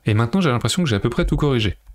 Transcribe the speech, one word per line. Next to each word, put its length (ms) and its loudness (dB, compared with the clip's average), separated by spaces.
et 100 2
maintenant 260 2
j'ai 100 2
l'impression 320 -2
que 60 0
j'ai 80 0
à 40 -2
peu 100 0
près 160 0
tout 100 -2
corrigé. 420 0